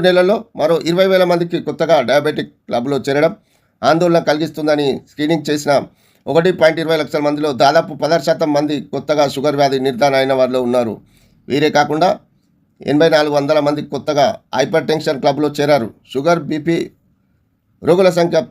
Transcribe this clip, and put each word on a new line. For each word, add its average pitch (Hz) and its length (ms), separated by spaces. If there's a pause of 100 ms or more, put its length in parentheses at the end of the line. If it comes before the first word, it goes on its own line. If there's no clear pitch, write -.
నెలల్లో 180 300 (240)
మరో 160 160 (140)
ఇరవై 185 220
వేల 180 180
మందికి 175 260 (100)
కొత్తగా 156 300 (120)
డయాబెటిక్ 147 440 (160)
క్లబ్లో 127 280 (100)
చేరడం 147 260 (500)
ఆందోళన 165 460
కలిగిస్తుందని, 151 580 (240)
స్క్రీనింగ్ 151 400
చేసిన 147 220 (540)
ఒకటి 165 240 (100)
పాయింట్ 160 220
ఇరవై 160 180
లక్షల 147 280
మందిలో 147 220 (120)
దాదాపు 151 300 (100)
పదహారు 151 260
శాతం 160 240
మంది 147 240 (160)
కొత్తగా 143 320 (100)
షుగర్ 139 260
వ్యాధి 135 260
నిర్ధారణ 135 340
అయిన 135 200
వారిలో 127 280
ఉన్నారు. 120 260 (540)
వీరే 147 300
కాకుండా 151 320 (800)
ఎనభై 151 240
నాలుగు 151 200
వందల 143 320
మంది 147 240
కొత్తగా 143 340 (300)
హైపర్ 139 340
టెన్షన్ 156 340
క్లబ్లో 143 260 (100)
చేరారు. 143 300 (240)
షుగర్, 160 280 (100)
బీపీ 156 260 (1120)
రోగుల 180 220
సంఖ్య 170 300 (100)